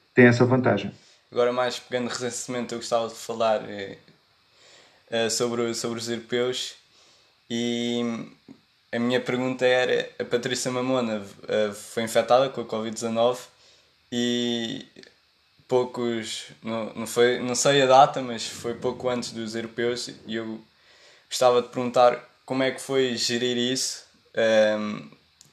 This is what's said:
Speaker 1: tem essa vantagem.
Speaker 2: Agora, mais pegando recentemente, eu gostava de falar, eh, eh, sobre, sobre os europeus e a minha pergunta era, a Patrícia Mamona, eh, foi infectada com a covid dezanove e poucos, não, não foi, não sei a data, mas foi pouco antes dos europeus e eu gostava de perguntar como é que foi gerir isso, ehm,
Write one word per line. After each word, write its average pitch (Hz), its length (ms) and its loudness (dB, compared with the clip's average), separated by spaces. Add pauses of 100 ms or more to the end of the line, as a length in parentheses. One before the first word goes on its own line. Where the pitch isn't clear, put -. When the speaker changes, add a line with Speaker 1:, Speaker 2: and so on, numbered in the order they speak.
(140)
Speaker 1:
tem 123 120 10
essa 120 200 6
vantagem. 110 460 2 (400)
Speaker 2:
Agora, 120 200 2
mais 123 280 -2
pegando 123 280 -4
recentemente, 120 680 -6
eu 117 60 -8
gostava 117 280 -2
de 110 80 -12
falar, 113 540 -2
eh, 98 280 -10 (1120)
eh, 113 200 0
sobre, 117 440 0
sobre 117 260 -6
os 113 100 -8
europeus 120 640 -4 (760)
e 120 760 -2 (680)
a 120 80 -4
minha 123 200 2
pergunta 127 460 -2
era, 123 440 2 (100)
a - 40 -4
Patrícia 123 480 -2
Mamona, 123 520 -2 (240)
eh, 107 260 0
foi - 300 -6
infectada 120 460 4
com 120 120 -8
a 110 40 -8
covid 110 280 -6
dezanove 117 480 0 (680)
e 120 760 -2 (840)
poucos, 120 800 -2 (180)
não, 110 300 -6
não 110 140 -8
foi, 123 320 4
não 123 160 -4
sei 139 260 4
a 131 40 6
data, 135 360 8
mas 120 260 -8
foi - 260 -8
pouco 127 360 -4
antes 120 220 -4
dos 110 240 -8
europeus 120 540 -4 (160)
e 110 100 -8
eu 110 260 -8 (680)
gostava 123 320 4
de 120 60 -10
perguntar 123 560 2 (220)
como 131 180 -2
é 131 80 0
que 127 100 -12
foi 131 360 0
gerir 120 400 0
isso, 123 480 -4 (280)
ehm, 107 760 2 (440)